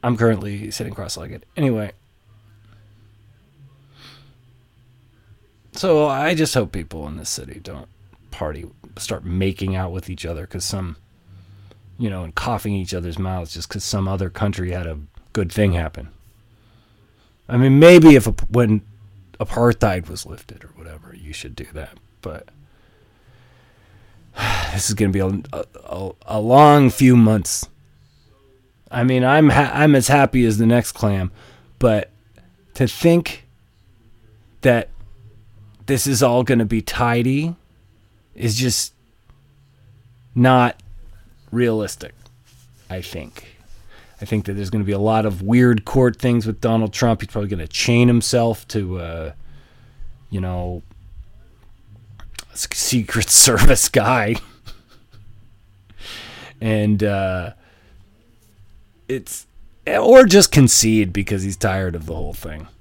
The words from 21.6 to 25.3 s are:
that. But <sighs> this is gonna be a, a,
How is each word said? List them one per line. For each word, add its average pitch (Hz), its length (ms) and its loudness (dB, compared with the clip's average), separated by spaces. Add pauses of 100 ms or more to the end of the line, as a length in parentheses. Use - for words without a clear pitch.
that. 76 240 -14 (240)
But 80 260 -14 (1900)
<sighs> 101 380 -4
this 95 160 -6
is 104 80 -4
gonna 104 160 0
be 95 80 -2
a, 95 80 -2
a, - 380 -8 (180)